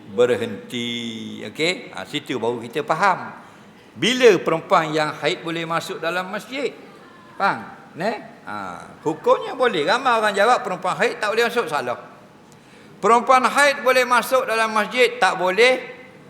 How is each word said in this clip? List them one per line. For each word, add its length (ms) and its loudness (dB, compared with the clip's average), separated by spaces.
berhenti. 760 -2
Okey? 480 -4
Ha, 140 -10
situ 340 -6
baru 220 -2
kita 240 -6
faham. 480 0
Bila 400 6
perempuan 560 0
yang 240 0
haid 240 -2
boleh 240 -6
masuk 320 -4
dalam 320 -4
masjid? 400 -6
Faham? 400 -2
Ne? 480 -6
Ha, 80 -8
hukumnya 500 0
boleh. 300 0
Ramai 340 2
orang 160 0
jawab 300 2
perempuan 340 -4
haid 220 -2
tak 160 -2
boleh 160 2
masuk, 160 -2
salah. 320 -4
Perempuan 480 6
haid 360 2
boleh 240 4
masuk 400 2
dalam 240 0
masjid, 480 2
tak 160 4
boleh 440 4